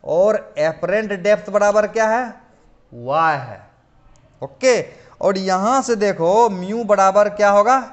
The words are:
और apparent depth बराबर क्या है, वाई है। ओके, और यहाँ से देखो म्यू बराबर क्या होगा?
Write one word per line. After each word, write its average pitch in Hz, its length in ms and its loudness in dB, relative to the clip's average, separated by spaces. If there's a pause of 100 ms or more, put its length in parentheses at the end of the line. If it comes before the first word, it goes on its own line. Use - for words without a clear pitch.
और 196 540 -2
apparent 180 560 -4
depth 202 360 -2
बराबर 208 380 2
क्या 220 200 -2
है, 233 140 -2 (680)
वाई 143 460 -2
है। 117 220 -14 (840)
ओके, 233 380 0 (400)
और 196 180 0
यहाँ 196 440 0
से 233 140 -2
देखो 196 540 2
म्यू 196 340 -8
बराबर 196 460 2
क्या 208 200 2
होगा? 208 280 4 (140)